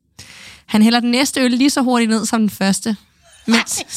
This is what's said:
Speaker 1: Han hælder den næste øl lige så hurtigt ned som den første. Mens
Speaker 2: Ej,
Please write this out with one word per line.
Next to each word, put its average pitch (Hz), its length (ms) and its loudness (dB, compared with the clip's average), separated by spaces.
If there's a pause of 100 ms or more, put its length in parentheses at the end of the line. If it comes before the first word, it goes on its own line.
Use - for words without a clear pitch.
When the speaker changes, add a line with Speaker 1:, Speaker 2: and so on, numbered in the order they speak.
(680)
Speaker 1:
Han 214 160 2
hælder 233 180 4
den 240 100 -2
næste 262 300 0
øl 247 100 2
lige 254 200 2
så 269 120 -2
hurtigt 233 280 0
ned 220 160 -2
som 226 140 -2
den 214 100 0
første. 196 460 -2 (500)
Mens 226 320 0
Speaker 2:
Ej, - 60 -10 (120)